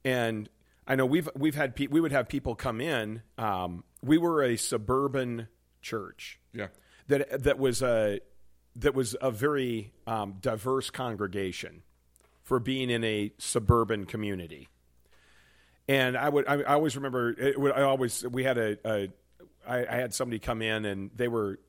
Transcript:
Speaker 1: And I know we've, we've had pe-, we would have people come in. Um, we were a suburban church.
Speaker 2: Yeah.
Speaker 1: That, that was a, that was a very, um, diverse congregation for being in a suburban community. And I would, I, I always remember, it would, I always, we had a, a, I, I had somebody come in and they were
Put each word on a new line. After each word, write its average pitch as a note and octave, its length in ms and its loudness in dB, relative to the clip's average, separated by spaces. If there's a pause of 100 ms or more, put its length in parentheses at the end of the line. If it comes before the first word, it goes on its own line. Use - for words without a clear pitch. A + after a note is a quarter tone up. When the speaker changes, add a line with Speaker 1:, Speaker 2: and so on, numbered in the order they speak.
Speaker 1:
And A#2 460 0 (380)
I C3+ 80 2
know C3 100 4
we've, D3+ 300 2
we've C#3 200 0
had C#3+ 220 -2
pe-, C#3 100 0
we D3+ 140 4
would D#3 100 0
have C3 160 2
people C3+ 280 -4
come A#2 260 -4
in. A2+ 400 -4 (160)
Um, F2+ 460 -2 (200)
we D3 140 6
were E3 260 2
a A#2+ 140 2
suburban B2 920 -2 (340)
church. - 580 -10 (120)
Speaker 2:
Yeah. G2+ 160 -8 (400)
Speaker 1:
That, C3+ 360 2
that C#3 160 4
was B2+ 220 2
a, A2+ 380 2 (580)
that C3 180 2
was B2 260 0
a C3 100 0
very, A#2+ 640 -2 (140)
um, G#2 340 -4
diverse B2 480 -2
congregation G2 960 -6 (600)
for C3 160 2
being B2+ 300 0
in A#2 140 2
a G#2+ 340 0
suburban A2 680 2
community. F2+ 600 -6 (1200)
And B2+ 300 2
I C#3+ 120 2
would, C#3+ 180 4
I, C#3 140 4
I C#3 120 2
always D3 220 2
remember, B2+ 360 0
it C3+ 280 0
would, C#3 120 4
I C3+ 120 4
always, C3+ 440 2
we B2+ 160 -4
had B2+ 140 2
a, G#2+ 280 0
a, G2+ 240 -2 (580)
I, B2 180 -2
I A#2+ 100 -4
had B2 180 -2
somebody A#2+ 260 -4
come A2+ 220 -4
in A2 240 0
and G2 300 -4
they B2 120 0
were G#2+ 420 -2